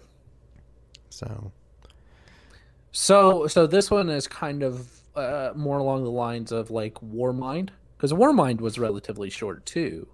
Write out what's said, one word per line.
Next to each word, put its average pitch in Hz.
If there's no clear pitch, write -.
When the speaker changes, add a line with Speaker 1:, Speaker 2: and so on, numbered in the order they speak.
Speaker 1:
So. 104
Speaker 2:
So, 190
so 165
this 190
one 202
is 143
kind 143
of, 123
uh, 135
more 143
along 135
the 120
lines 117
of, 113
like, 110
Warmind, 127
'cause 143
Warmind 180
was 113
relatively 104
short, 98
too. 143